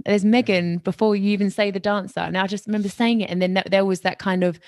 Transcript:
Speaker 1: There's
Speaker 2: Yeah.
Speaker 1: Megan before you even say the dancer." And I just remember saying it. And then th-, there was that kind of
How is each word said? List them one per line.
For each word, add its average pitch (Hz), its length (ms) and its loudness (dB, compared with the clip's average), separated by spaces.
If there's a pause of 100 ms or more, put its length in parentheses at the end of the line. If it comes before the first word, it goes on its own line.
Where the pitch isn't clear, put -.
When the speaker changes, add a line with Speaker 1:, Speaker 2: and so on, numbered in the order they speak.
Speaker 1:
There's 202 200 2
Speaker 2:
Yeah. 214 60 6
Speaker 1:
Megan 185 480 2
before 208 380 0
you 202 140 0
even 202 200 0
say 208 220 -2
the 190 80 -6
dancer." 202 400 -4
And 170 180 -2
I 190 80 0
just 202 200 -8
remember 208 220 -2
saying 233 340 0
it. 180 80 -6
And 180 120 0
then 185 120 0
th-, 190 160 0
there 196 140 4
was 190 180 -2
that 185 160 -2
kind 185 260 0
of 175 240 -2